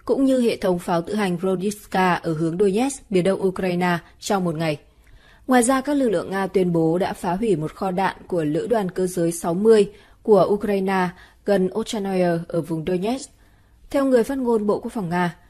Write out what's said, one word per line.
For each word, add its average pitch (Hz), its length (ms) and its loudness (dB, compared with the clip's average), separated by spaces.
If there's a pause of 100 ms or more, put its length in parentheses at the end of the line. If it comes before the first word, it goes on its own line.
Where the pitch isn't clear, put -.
cũng 262 200 2
như 262 160 4
hệ 214 160 0
thống 185 220 0
pháo 175 220 -2
tự 175 140 -6
hành 190 260 0
Rodiska 190 720 -2
ở 165 200 -4
hướng 165 240 -4
Donetsk, 214 540 -2
miền 180 120 2
đông 190 200 0
Ukraine, 180 540 0 (220)
trong 196 240 -2
một 170 120 -2
ngày. 156 220 -2 (720)
Ngoài 247 160 6
ra, 254 180 2
các 285 120 -2
lực 269 160 2
lượng 170 200 -2
Nga 190 180 -2
tuyên 185 240 2
bố 165 260 2
đã 190 160 0
phá 180 220 -4
hủy 208 200 0
một 151 200 -6
kho 190 160 -4
đạn 185 240 -2 (120)
của 170 160 -2
Lữ 151 240 -2
đoàn 208 240 0
Cơ 185 160 -2
giới 170 240 -2
sáu 170 220 -4
mươi 208 380 4 (320)
của 196 260 6
Ukraine 196 600 0 (360)
gần 185 240 2 (100)
Ochanoye 190 580 -2 (100)
ở 165 140 -4
vùng 160 260 -6
Donetsk. 196 420 -4 (600)
Theo 277 160 0
người 247 180 4
phát 269 140 -6
ngôn 233 300 0
Bộ 202 120 0
Quốc 233 140 -10
phòng 190 160 -6
Nga, 175 260 -2 (140)